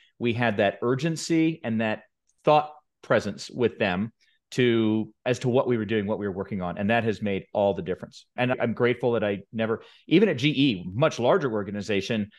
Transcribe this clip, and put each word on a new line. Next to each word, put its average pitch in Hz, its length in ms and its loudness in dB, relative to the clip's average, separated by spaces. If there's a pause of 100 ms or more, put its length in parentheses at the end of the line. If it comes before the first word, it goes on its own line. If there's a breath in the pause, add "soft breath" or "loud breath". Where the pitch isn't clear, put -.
(180 soft breath)
we 117 140 0
had 117 240 0
that 101 260 2
urgency 160 800 0
and 113 180 -2
that 107 220 -2 (420)
thought 151 280 4 (300)
presence - 480 0
with 120 280 0
them 101 340 -2 (400)
to, 110 600 2 (120)
as 123 160 -2
to 131 80 -2
what 123 180 2
we 123 100 2
were 110 80 -4
doing, 104 220 -2
what 101 120 -4
we 101 80 -6
were 95 80 -6
working 95 260 -8
on. 87 180 -6
And 101 120 0
that 117 140 2
has 107 180 -4
made 98 300 -4
all 101 220 2
the 92 80 -6
difference. - 440 -10 (100)
And 127 240 0
I'm 117 140 -2
grateful 120 380 0
that 107 120 0
I 101 180 -2 (100)
never, 110 300 -2 (240 loud breath)
even 196 220 6
at 151 100 -2
G 143 120 0
E, 107 420 0
much 143 260 0
larger 139 340 0
organization, 104 880 -4